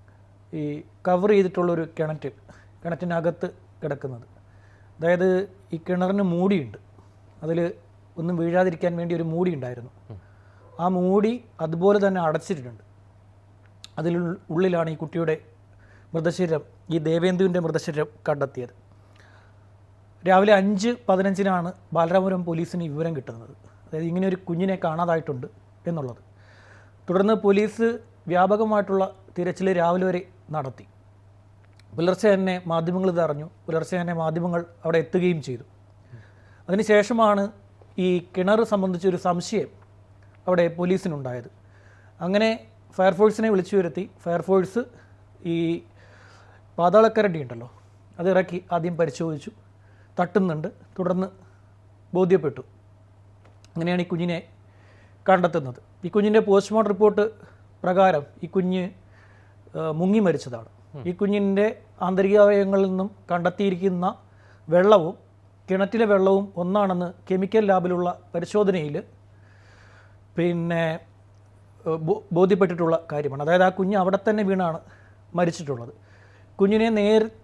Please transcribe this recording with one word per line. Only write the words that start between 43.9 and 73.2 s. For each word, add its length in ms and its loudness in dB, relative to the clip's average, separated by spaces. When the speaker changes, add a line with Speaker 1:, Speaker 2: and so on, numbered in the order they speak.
Speaker 1:
ഫയർഫോഴ്സ് 600 0
ഈ 360 -2
പാതാളക്കരണ്ടി 640 4
ഉണ്ടല്ലോ, 320 -14
അത് 100 0
ഇറക്കി 420 0
ആദ്യം 260 -2
പരിശോധിച്ചു, 540 -4
തട്ടുന്നുണ്ട്, 480 -2
തുടർന്ന് 280 -2
ബോധ്യപ്പെട്ടു. 480 2
അങ്ങനെയാണ് 320 -2
ഈ 40 -4
കുഞ്ഞിനെ 380 -4
കണ്ടെത്തുന്നത്. 500 2
ഈ 20 -6
കുഞ്ഞിൻ്റെ 320 4
പോസ്റ്റ്മോർട്ടം 520 2
റിപ്പോർട്ട് 380 2
പ്രകാരം 400 2
ഈ 40 -8
കുഞ്ഞ്, 420 -2
ഏഹ്, 180 -4
മുങ്ങി 260 2
മരിച്ചതാണ്. 500 -2
Speaker 2:
ഉം. 140 -8
Speaker 1:
ഈ 20 -2
കുഞ്ഞിൻ്റെ 720 0
ആന്തരികാവയവങ്ങളിൽ 880 4
നിന്നും 220 -4
കണ്ടെത്തിയിരിക്കുന്ന 840 -2
വെള്ളവും 480 4
കിണറ്റിലെ 340 0
വെള്ളവും 520 2
ഒന്നാണെന്ന് 560 -2
കെമിക്കൽ 340 2
ലാബിലുള്ള 540 0
പരിശോധനയിൽ 680 -2
പിന്നെ, 640 -2
ഏഹ്, 80 0
ബോ-, 280 -2
ബോധ്യപ്പെട്ടിട്ടുള്ള 800 2
കാര്യമാണ്. 320 -4